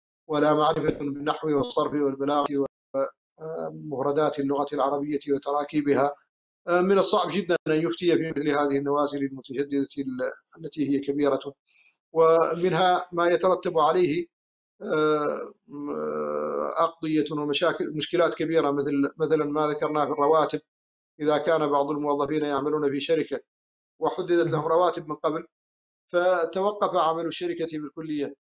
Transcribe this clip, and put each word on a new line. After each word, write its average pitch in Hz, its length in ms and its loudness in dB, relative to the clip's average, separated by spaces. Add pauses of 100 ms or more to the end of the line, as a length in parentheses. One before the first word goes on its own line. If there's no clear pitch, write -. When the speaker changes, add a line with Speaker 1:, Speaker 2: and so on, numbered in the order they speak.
(300)
Speaker 1:
ولا 151 240 2
معرفة 156 360 2 (100)
بالنحو 147 580 -2
والصرف 139 360 -2
والبلاغة 143 540 0 (920)
ومفردات 156 1000 -2
اللغة 139 340 0
العربية 143 460 -2 (160)
وتراكيبها، 143 800 0 (520)
آه، 175 140 4
من 190 160 4
الصعب 180 340 2
جدًا 175 240 0 (120)
أن 156 60 2
يفتي 165 420 2
في 160 140 0
مثل 151 200 -2
هذه 143 280 2
النوازل 143 400 0
المتجددة 139 680 -4 (100)
ال-، 127 340 -4 (280)
التي 151 300 -4
هي 139 100 2
كبيرة، 139 400 0 (720)
ومنها 165 1000 4
ما 170 160 2
يترتب 175 500 2
عليه، 165 480 2 (560)
آه، 151 720 -2 (140)
م-، 143 240 -10 (840)
أقضية 160 540 0
ومشاكل، 151 680 -2
مشكلات 160 360 0
كبيرة، 156 380 0
مثل، 143 460 0
مثلًا 156 280 2
ما 151 220 0
ذكرناه 151 380 0
في 127 60 0
الرواتب. 151 500 2 (580)
إذا 151 180 2
كان 151 300 2
بعض 143 220 2
الموظفين 147 560 0
يعملون 147 460 0
في 139 80 -4
شركة 143 400 -2 (600)
وحددت 170 520 0
لهم 151 100 0
Speaker 2:
مهم. 160 100 0
Speaker 1:
رواتب 170 360 2
من 151 80 -8
قبل، 156 320 -4 (640)
فتوقف 185 840 0
عمل 165 300 2
الشركة 165 540 -6
بالكلية، 151 560 -6 (160)